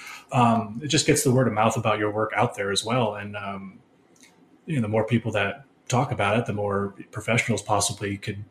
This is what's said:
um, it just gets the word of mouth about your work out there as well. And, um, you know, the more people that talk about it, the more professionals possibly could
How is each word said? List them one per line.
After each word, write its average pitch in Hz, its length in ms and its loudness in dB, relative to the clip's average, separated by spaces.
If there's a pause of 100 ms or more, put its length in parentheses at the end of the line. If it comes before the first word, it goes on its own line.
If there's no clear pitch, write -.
(300)
um, 113 540 2
it 143 40 -6
just 151 180 2
gets - 180 4
the 127 80 6
word 123 160 4
of 104 40 0
mouth 110 240 4
about 110 220 0
your 104 140 0
work 107 240 -2
out 117 180 2
there 101 160 -4
as 98 140 -2
well. 110 320 0
And, 101 200 -10
um, 98 440 -10 (840)
you 160 120 -4
know, 123 60 2
the 104 60 -2
more 107 160 0
people 113 280 0
that 101 320 -2 (240)
talk 131 240 2
about 104 260 2
it, 120 60 0
the - 80 -4
more 101 420 -2 (160)
professionals 113 520 0
possibly 101 560 -2
could 101 320 -8